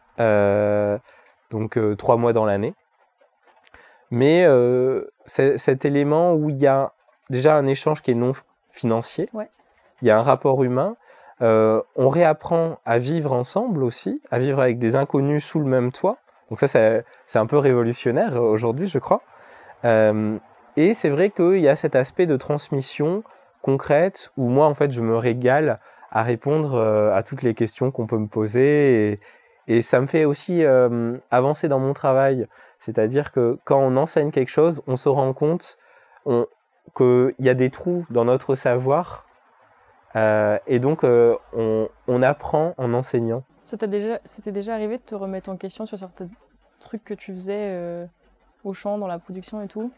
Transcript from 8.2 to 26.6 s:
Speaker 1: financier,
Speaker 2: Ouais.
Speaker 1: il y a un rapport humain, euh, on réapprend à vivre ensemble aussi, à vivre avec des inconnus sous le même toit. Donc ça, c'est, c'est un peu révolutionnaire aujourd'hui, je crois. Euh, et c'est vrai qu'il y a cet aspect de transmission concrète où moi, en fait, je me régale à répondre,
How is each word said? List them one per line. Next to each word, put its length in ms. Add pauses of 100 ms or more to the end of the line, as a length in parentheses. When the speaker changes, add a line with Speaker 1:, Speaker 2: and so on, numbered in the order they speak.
Speaker 1:
financier, 600
Speaker 2:
Ouais. 160 (540)
Speaker 1:
il 60
y 20
a 80
un 40
rapport 400
humain, 340 (460)
euh, 400 (140)
on 120
réapprend 760
à 140
vivre 340
ensemble 500
aussi, 480
à 80
vivre 220
avec 180
des 160
inconnus 480
sous 160
le 60
même 260
toit. 280 (320)
Donc 100
ça, 80
c'est, 360 (200)
c'est 140
un 80
peu 100
révolutionnaire 840
aujourd'hui, 440
je 120
crois. 240 (640)
Euh, 520 (380)
et 180
c'est 140
vrai 220
qu'il 300
y 80
a 80
cet 200
aspect 300
de 100
transmission 880 (380)
concrète 760
où 140
moi, 160
en 80
fait, 160
je 100
me 160
régale 640 (300)
à 120
répondre, 520